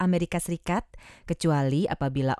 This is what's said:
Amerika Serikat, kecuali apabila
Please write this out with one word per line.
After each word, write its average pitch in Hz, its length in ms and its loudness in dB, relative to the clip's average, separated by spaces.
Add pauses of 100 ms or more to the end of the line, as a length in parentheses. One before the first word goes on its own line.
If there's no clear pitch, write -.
Amerika 175 400 0
Serikat, 175 480 -4 (400)
kecuali 147 560 2
apabila 135 540 0